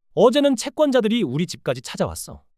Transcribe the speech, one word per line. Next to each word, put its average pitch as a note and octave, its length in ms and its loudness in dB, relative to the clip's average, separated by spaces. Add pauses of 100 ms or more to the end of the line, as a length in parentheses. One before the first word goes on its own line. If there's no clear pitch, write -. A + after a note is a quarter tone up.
(160)
어제는 C4 400 4
채권자들이 A#3+ 680 0
우리 D3 240 -2
집까지 B2+ 380 -8
찾아왔어. - 580 -8 (160)